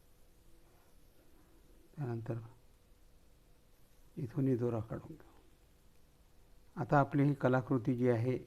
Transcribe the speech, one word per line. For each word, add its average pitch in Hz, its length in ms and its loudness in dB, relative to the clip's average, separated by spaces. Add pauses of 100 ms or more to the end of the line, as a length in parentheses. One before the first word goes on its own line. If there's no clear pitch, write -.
(2000)
त्यानंतर 117 420 -6 (1800)
इथूनही 131 380 0
दोरा 117 240 0
काढून - 360 -10
घेऊ. - 160 -20 (1400)
आता 147 240 2
आपली 139 240 2
ही 143 100 4
कलाकृती 127 640 0
जी 123 140 2
आहे, 120 380 2